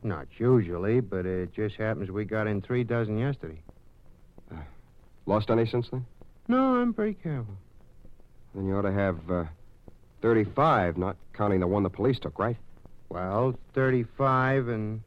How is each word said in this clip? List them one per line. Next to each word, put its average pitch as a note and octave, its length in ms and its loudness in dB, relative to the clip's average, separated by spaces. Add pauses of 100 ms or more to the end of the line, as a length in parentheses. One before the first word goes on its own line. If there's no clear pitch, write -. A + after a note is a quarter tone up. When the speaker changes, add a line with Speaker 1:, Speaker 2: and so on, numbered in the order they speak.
Speaker 1:
Not D#2 220 -4 (100)
usually, G#2+ 600 4
but G2 260 -4
it F2+ 280 -4
just G#2+ 240 -4
happens G#2+ 340 -4
we G#2 140 -4
got G#2+ 200 -2
in G#2 160 -2
three B2 220 -2
dozen A2+ 340 -2
yesterday. A2 440 -4 (880)
Speaker 2:
Uh, D2+ 60 -12 (680)
lost G#2 240 2
any A2+ 160 4
since A#2+ 240 -2
then? B2+ 160 -6 (440)
Speaker 1:
No, B3+ 260 4
I'm A#3+ 180 2
pretty G#3+ 200 -2
careful. B2 420 -6 (960)
Speaker 2:
Then G2 140 -2
you G2 80 2
ought G2+ 60 2
to G2+ 100 2
have, F#2 400 0
uh, F2 140 0 (760)
thirty-five, A2 760 4
not F#2 180 -2 (180)
counting G2+ 280 2
the F2+ 60 2
one G2+ 160 4
the F#2 60 2
police A2+ 300 0
took, - 180 -10
right? A2+ 200 0 (500)
Speaker 1:
Well, G2+ 500 -2 (160)
thirty-five C3 920 2
and A2 400 -4